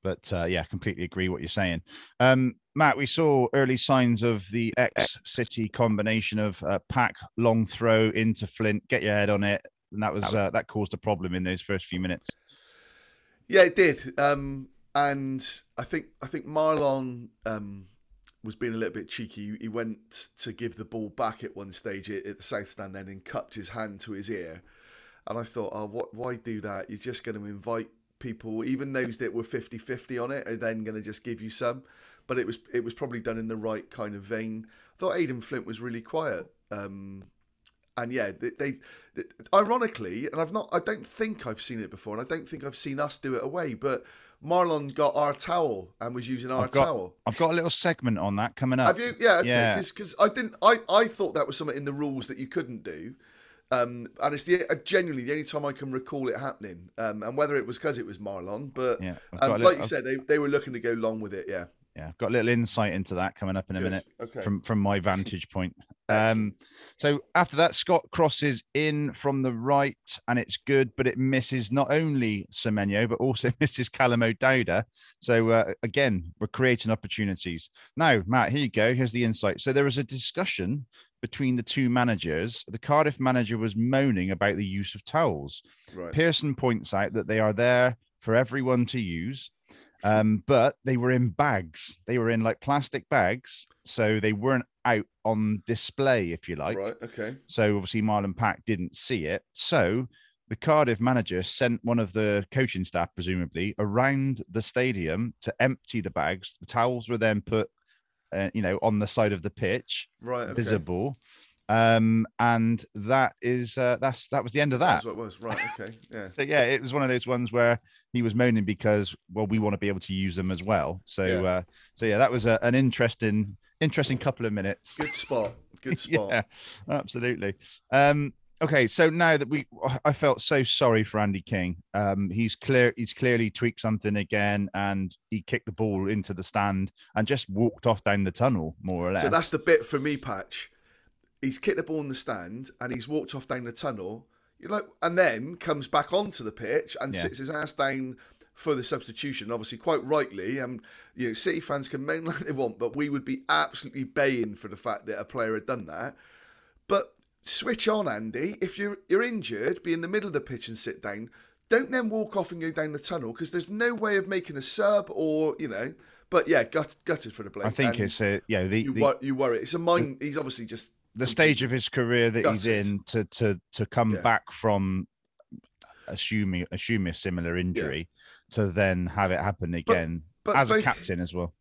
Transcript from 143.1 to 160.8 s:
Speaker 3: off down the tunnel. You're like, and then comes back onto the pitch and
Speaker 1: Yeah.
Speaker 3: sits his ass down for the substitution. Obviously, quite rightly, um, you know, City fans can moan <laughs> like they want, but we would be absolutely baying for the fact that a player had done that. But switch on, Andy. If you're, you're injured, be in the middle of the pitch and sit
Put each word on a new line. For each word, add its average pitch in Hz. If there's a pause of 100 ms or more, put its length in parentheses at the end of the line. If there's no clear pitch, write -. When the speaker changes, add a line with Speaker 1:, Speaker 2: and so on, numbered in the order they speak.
Speaker 3:
off 135
down 127
the 120
tunnel. 113 (320)
You're -
like, 208 (160)
and 170
then 147
comes 147
back 147
onto 196
the 107
pitch 120
and 135
Speaker 1:
Yeah. 92
Speaker 3:
sits 127
his 135
ass 151
down 135 (380)
for 151
the 127
substitution. 120
Obviously, 113
quite 160
rightly, 131
um, 123 (340)
you 123
know, 113
City 165
fans 143
can 139
moan 160
<laughs> -
like 165
they 156
want, 127
but 120
we 147
would 139
be 135
absolutely 143
baying 123
for 110
the 98
fact 104
that 104
a 104
player 110
had -
done 120
that. 90 (720)
But - (300)
switch -
on, 214
Andy. 117
If 185
you're, 202 (100)
you're 190
injured, 170
be 170
in 165
the 170
middle 202
of 180
the 143
pitch 123
and 113
sit -